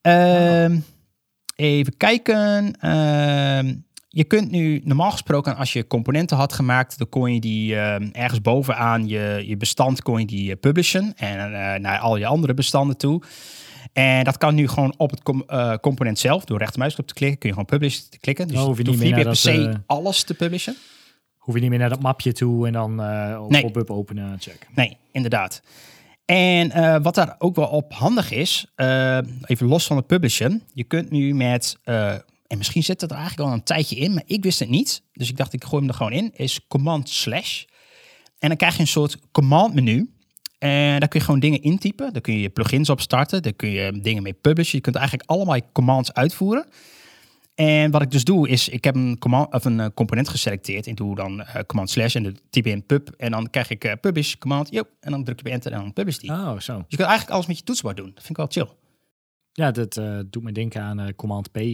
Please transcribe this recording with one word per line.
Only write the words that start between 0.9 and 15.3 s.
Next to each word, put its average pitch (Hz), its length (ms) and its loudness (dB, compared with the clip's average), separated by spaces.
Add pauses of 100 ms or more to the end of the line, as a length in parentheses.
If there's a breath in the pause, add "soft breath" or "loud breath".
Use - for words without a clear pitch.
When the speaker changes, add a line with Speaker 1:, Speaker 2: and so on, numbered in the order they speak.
Speaker 1:
even 147 420 2
kijken. 208 800 2
Ehm, 143 960 2 (340)
je 156 140 2
kunt 214 280 2
nu, 156 320 0
normaal 151 280 2
gesproken, 143 440 -2
als 131 180 -4
je 120 140 -2
componenten 135 500 0
had 139 160 0
gemaakt, 127 440 0
dan 117 120 -4
kon 123 240 0
je 117 60 0
die, 110 360 -2
ehm, 104 360 -2
ergens 120 300 -2
bovenaan 117 680 2
je, 104 380 -2
je 104 120 -6
bestand 127 440 0
kon 113 180 0
je 110 60 0
die, 98 260 -4
eh, 92 80 -8
publishen. 180 580 2
En, 101 220 -6
eh, 98 400 -4
naar 98 200 -2
al 113 180 2
je 104 80 -2
andere 139 280 0
bestanden 139 440 0
toe. 151 240 0 (720 loud breath)
En 131 300 4
dat 131 140 0
kan 151 180 4
nu 151 120 4
gewoon 135 300 0
op 147 140 2
het - 120 -10
com-, 135 240 -2